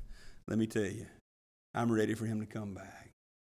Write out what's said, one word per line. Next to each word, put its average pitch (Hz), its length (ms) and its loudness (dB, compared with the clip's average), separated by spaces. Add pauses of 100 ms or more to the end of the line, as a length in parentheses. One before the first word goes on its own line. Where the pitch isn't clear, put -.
<laughs> - 420 -12
Let 107 120 2
me 110 80 6
tell 110 160 0
you, 101 240 -2 (680)
I'm 117 160 2
ready 107 240 6
for 110 120 -2
him 110 140 0
to 107 60 -4
come 104 280 -6
back. - 360 -14 (480)